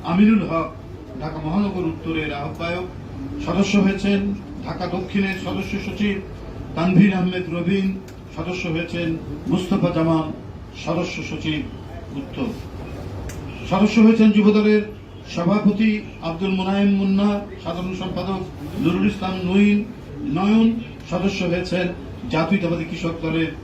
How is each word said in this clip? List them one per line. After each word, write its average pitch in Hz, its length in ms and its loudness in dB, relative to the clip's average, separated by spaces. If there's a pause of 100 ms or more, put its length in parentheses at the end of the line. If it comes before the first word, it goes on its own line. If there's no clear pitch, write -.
আমিনুল 196 440 4
হক 160 220 -2 (520)
ঢাকা 156 180 -8
মহানগর 180 420 -2
উত্তরের 160 520 -4
আহ্বায়ক। 165 520 -6 (600)
সদস্য 196 320 2
হয়েছেন 196 560 2 (320)
ঢাকা 175 220 -6
দক্ষিণের 185 480 0 (100)
সদস্য 190 400 -4
সচিব 202 360 -2 (540)
তানভীর 190 380 8
আহমেদ 180 360 0
রবিন। 190 500 0 (360)
সদস্য 175 320 -6
হয়েছেন 165 500 -2 (300)
মুস্তফা 180 420 2
জামান, 160 420 0 (540)
সদস্য 165 380 -4
সচিব 151 380 -4 (560)
উত্তর। - 280 -6 (1200)
সদস্য 202 300 4
হয়েছেন 220 320 10
যুবদলের 208 500 6 (540)
সভাপতি 208 680 2 (200)
আব্দুল 170 300 -4
মোনায়েম 196 420 2
মুন্না, 196 460 2 (240)
সাধারণ 185 320 -6
সম্পাদক 185 440 -4 (420)
নুরুল 180 260 2
ইসলাম 190 360 -2
নঈন, 208 420 4 (360)
নয়ন। 214 580 4 (300)
সদস্য 180 340 -2
হয়েছেন 175 440 0 (420)
জাতীয়তাবাদী 165 540 0
কৃষক 165 380 -6
দলের 160 260 0 (160)